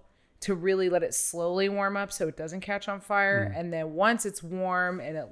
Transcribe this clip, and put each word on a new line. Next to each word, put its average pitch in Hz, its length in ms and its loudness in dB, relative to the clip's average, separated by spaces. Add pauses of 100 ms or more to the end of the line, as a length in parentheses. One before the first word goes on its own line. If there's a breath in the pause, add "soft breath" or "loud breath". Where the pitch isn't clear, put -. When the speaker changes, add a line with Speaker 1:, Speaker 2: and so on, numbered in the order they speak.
(420)
Speaker 1:
to 202 120 0
really 185 360 2
let 175 120 4
it - 120 -2
slowly 180 560 0
warm 196 280 0
up 202 140 -4
so 170 160 -2
it 156 100 -6
doesn't 160 240 -6
catch 202 260 -4
on 202 120 -4
fire. 202 500 2
Speaker 2:
Mm. 190 100 -4
Speaker 1:
And 170 140 -4
then 160 200 -2
once 214 340 4
it's 190 160 -6
warm 180 560 -2
and 151 180 -6
a 143 140 -6